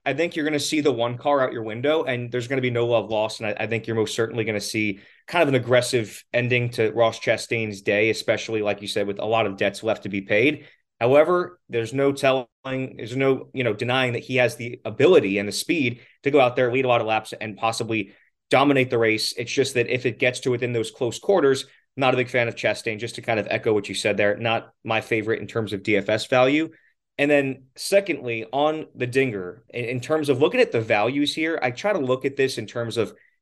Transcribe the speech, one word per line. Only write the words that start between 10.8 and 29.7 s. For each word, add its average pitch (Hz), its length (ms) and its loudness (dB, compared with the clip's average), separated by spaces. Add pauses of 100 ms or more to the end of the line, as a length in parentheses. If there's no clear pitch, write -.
However, 156 580 2 (100)
there's 117 240 -4
no 139 200 2
telling, 135 340 0 (180)
there's 127 520 -8
no, 135 360 0
you 127 120 -4
know, 110 100 0
denying 123 380 0
that 110 100 -6
he 127 140 -4
has 123 200 4
the 120 280 -10
ability 110 540 4
and 101 100 -2
the 98 40 -4
speed 127 480 -2 (220)
to 139 80 -2
go 143 100 6
out 123 160 4
there, 127 160 2
lead 131 120 0
a 127 40 0
lot 120 120 4
of 107 60 -4
laps, 110 320 -2
and 107 180 -10
possibly 113 560 -2 (360)
dominate 131 420 4
the 123 80 2
race. 110 380 2
It's 120 160 -8
just 131 220 0
that 120 140 0
if 123 180 -2
it 117 140 -4
gets 123 200 0
to 127 120 0
within 120 200 -4
those 113 200 -4
close 120 260 -4
quarters, 139 480 2 (320)
not 131 160 4
a - 20 0
big 123 120 0
fan 120 180 0
of 110 80 -4
Chastain, 107 440 -2
just 117 180 -8
to 120 60 -12
kind 113 180 0
of 101 100 -4
echo 113 220 0
what 104 160 0
you 101 60 -8
said 104 220 0
there. 104 200 2
Not 113 340 -2 (140)
my 110 160 0
favorite 110 400 -2
in 104 60 -10
terms 107 260 -4
of 98 100 -6
D 104 140 2
F 95 120 0
S 107 180 0
value. 139 440 2 (480)
And 143 120 2
then 139 340 2 (100)
secondly, 127 800 -2
on 151 420 0
the 127 120 -4
Dinger, 120 640 -2